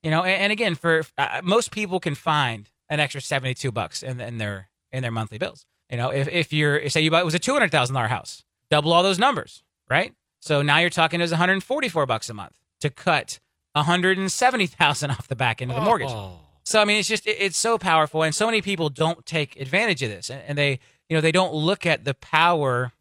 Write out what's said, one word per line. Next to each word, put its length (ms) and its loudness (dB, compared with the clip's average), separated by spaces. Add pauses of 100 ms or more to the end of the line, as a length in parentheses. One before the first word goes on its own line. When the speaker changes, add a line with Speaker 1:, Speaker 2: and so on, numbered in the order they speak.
Speaker 1:
You 80 -4
know, 140 2
and, 180 0
and 100 0
again, 220 0
for, 280 2 (140)
uh, 280 -2
most 260 0
people 300 -4
can 160 -4
find 520 -2 (200)
an 100 -2
extra 220 -2
seventy-two 500 -2
bucks 320 -6
in, 180 -8
in 180 -8
their, 320 -8 (200)
in 120 -6
their 100 -4
monthly 260 -6
bills. 280 -8 (220)
You 80 -6
know, 140 -2
if, 180 0
if 240 -2
you're, 360 2
say 120 0
you 100 2
bought, 120 4
it 20 0
was 100 0
a 40 0
two 140 0
hundred 180 2
thousand 240 0
dollar 140 0
house, 360 -6 (260)
double 220 2
all 120 6
those 160 2
numbers, 420 0 (260)
right? 240 0 (280)
So 220 0
now 160 4
you're 120 2
talking 300 0
as 120 0
a 40 0
hundred 260 2
forty-four 440 -2
bucks 220 -4
a 60 -12
month 240 -16 (220)
to 100 -2
cut 480 -2 (360)
a 100 2
hundred 340 2
and 140 -2
seventy 340 2
thousand 460 0
off 160 -8
the 80 -6
back 260 -2
end 80 -6
of 60 -4
the 80 -2
mortgage. 260 2
Speaker 2:
Oh. 300 -12 (240)
Speaker 1:
So, 160 4
I 40 6
mean, 140 2
it's 100 -2
just, 180 -2
it, 120 -2
it's 200 -2
so 200 2
powerful. 440 2
And 120 0
so 120 0
many 160 0
people 260 -2
don't 380 -2
take 340 -6
advantage 420 0
of 80 -4
this. 200 -12
And, 160 -12
and 120 -4
they, 220 0 (280)
you 80 0
know, 40 4
they 120 2
don't 220 2
look 320 0
at 180 0
the 100 -2
power 880 2